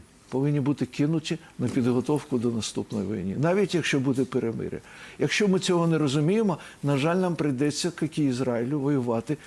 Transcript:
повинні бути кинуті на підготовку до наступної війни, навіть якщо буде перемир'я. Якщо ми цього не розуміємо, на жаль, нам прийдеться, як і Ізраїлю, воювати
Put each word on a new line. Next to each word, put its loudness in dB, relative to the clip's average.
повинні 2
бути 0
кинуті 0
на 0
підготовку 2
до 0
наступної -4
війни, -4
навіть 2
якщо 0
буде 0
перемир'я. -4
Якщо 2
ми 4
цього 2
не 4
розуміємо, 2
на 2
жаль, 2
нам 0
прийдеться, 0
як -4
і 2
Ізраїлю, 0
воювати 0